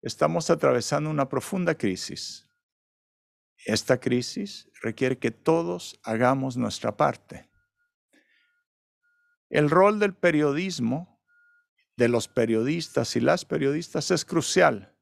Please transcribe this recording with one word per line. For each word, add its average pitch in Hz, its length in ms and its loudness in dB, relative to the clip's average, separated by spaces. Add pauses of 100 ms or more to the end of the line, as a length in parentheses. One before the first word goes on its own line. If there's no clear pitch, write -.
estamos 156 480 -2
atravesando 151 600 2
una 143 200 -2
profunda 165 460 -2
crisis. - 720 -6 (1160)
Esta 120 340 0
crisis - 680 -4 (120)
requiere 127 360 -2
que 117 140 -2
todos 170 720 -2
hagamos 127 540 0
nuestra 113 380 -4
parte. - 540 -4 (2000)
El 147 200 2
rol 196 300 6
del 196 160 0
periodismo, 151 1040 0 (760)
de 120 100 4
los 117 200 0
periodistas 120 880 -2
y 120 40 2
las 151 260 2
periodistas, 147 680 -2
es 165 120 0
crucial 151 760 0